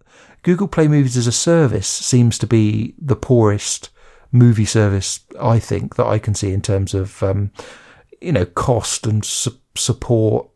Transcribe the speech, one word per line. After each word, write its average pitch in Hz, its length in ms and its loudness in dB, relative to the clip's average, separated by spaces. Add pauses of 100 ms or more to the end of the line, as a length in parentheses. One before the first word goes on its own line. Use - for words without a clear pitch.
(440)
Google 180 240 0
Play 156 200 2
Movies 139 300 2
as 120 100 0
a 120 40 0
service 139 560 0
seems - 520 2
to 107 80 -2
be 107 500 0
the 135 180 -2
poorest 107 720 0 (420)
movie 120 340 6
service, 101 540 0 (200)
I 117 200 2
think, - 380 -6
that 110 100 0
I 107 100 0
can 107 160 -4
see 98 180 -4
in 98 100 -2
terms 98 340 -2
of, 95 260 -6
um, 101 300 -2 (680)
you 175 100 -6
know, 95 140 0
cost - 600 -4
and 107 180 0
su-, - 360 -6 (160)
support 113 800 -2